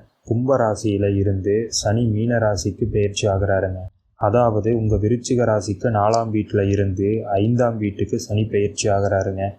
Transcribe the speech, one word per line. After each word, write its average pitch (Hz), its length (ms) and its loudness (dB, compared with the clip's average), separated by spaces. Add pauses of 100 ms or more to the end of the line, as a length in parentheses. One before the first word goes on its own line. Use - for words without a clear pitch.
(220)
கும்ப 127 340 0
ராசியில 104 580 0
இருந்து 98 400 0 (160)
சனி 110 360 0
மீன 113 340 0
ராசிக்கு 104 480 -2
பெயர்ச்சி 104 380 -2
ஆகுறாருங்க. 95 540 0 (400)
அதாவது 110 560 2
உங்க 110 200 0
விருச்சிக 117 500 0
ராசிக்கு 104 440 -2
நாலாம் 110 420 2
வீட்டுல 104 360 0
இருந்து 98 400 0 (260)
ஐந்தாம் 117 440 2
வீட்டுக்கு 104 400 -4
சனி 107 260 -2
பெயர்ச்சி 104 440 -2
ஆகுறாருங்க. 98 580 0 (120)